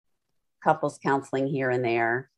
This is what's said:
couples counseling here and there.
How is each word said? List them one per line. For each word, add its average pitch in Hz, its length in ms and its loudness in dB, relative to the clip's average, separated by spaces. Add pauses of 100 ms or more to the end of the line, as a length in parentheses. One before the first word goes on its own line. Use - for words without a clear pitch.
(640)
couples 156 400 0
counseling 139 440 0
here 135 240 0
and 123 140 0
there. 117 540 0